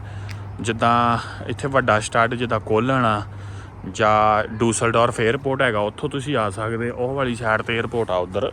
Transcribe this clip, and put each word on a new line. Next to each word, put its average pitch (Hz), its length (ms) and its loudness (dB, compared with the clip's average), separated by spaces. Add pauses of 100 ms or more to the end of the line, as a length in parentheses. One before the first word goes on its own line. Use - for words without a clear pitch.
(600)
ਜਿੱਦਾਂ 117 560 2 (300)
ਇੱਥੇ - 200 -6
ਵੱਡਾ 123 320 4
ਸਟੱਡ 117 360 2
ਜਿੱਦਾਂ 117 240 -2
ਕੋਲਨ 120 460 2
ਆ 104 180 2 (680)
ਜਾਂ 107 640 4
ਡੂਸਲਡੋਰਫ 117 640 2
ਏਅਰਪੋਰਟ 131 420 0
ਹੈਗਾ, 117 180 2
ਉੱਥੋਂ 104 300 -4
ਤੁਸੀਂ 139 280 -4
ਆ 107 120 0
ਸਕਦੇ। 113 400 -4
ਉਹ 123 260 -4
ਵਾਲੀ 127 200 0
ਸਾਈਡ 110 260 0
'ਤੇ 113 160 -2
ਏਅਰਪੋਰਟ 113 340 -2
ਆ 92 40 2
ਉੱਧਰ, 92 380 0